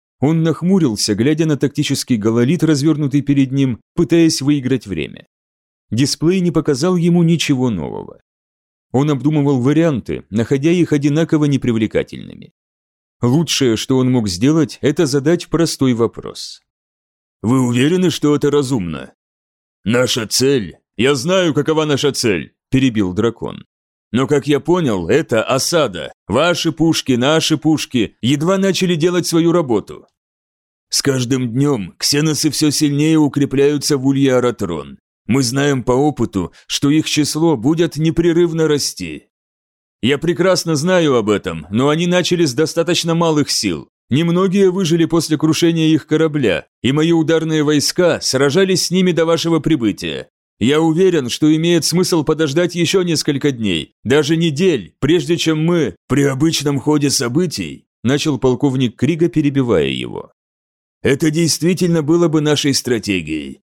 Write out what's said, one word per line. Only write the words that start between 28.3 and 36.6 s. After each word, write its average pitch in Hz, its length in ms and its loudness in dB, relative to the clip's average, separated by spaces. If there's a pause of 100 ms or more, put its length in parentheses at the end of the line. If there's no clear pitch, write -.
начали 185 380 0
делать 175 320 0
свою 170 240 2
работу». 120 560 -2 (840)
«С - 120 -4
каждым 127 500 -2
днем 127 460 -2
ксеносы 151 520 0
все 151 220 0
сильнее 147 460 2
укрепляются 143 800 0
в 131 100 -2
Улье 135 280 2
Аратрон. 87 600 -2 (300)
Мы 131 160 2
знаем 135 400 -2
по 123 80 -2
опыту, 123 600 -2 (140)